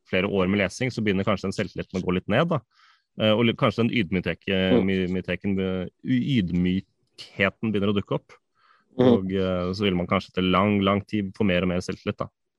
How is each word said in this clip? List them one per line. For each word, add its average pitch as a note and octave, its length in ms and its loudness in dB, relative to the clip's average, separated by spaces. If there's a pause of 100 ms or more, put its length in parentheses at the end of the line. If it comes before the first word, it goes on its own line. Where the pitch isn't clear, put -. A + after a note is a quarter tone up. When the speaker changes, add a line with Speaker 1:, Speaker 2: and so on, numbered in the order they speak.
(100)
Speaker 1:
flere F#2 180 0
år F#2 220 0
med G2+ 80 2
lesing, G2+ 320 -2
så A#2 120 -6
begynner G2 220 0
kanskje G2+ 240 -2
den G2 40 -4
selvtilliten F#2 480 -6
å E2+ 40 -4
gå F2+ 80 -2
litt F2+ 160 -2
ned, C3+ 200 2
da. D#3+ 120 -2 (580)
Eh, G#2+ 140 2
og A#2 140 2
li-, A2+ 80 4
kanskje A#2 340 0
den - 20 -6
ydmyteke-, F#2 920 0
Speaker 2:
Mm. F#2+ 40 2
Speaker 1:
my-, F#2 380 0
myteken F#2+ 340 -4
be-, F#2 320 -4 (160)
y-, B2+ 380 0
ydmykheten F#2 1300 -2
begynner G2+ 200 0
å - 20 0
dukke G2+ 220 -2
opp. - 160 -12 (640)
Speaker 2:
Mm. B2+ 140 6
Speaker 1:
Og, F#2+ 200 0
eh, F#2 400 0
så G2 100 -6
vil G2 120 2
man F2+ 120 -2
kanskje - 240 -2
etter F#2 200 -4
lang, G2+ 320 2
lang G2 200 2
tid G2+ 320 -4
få A2 120 -2
mer F2+ 160 2
og F#2 60 0
mer F2 120 -2
selvtillit, F#2 380 -6
da. - 100 -6 (300)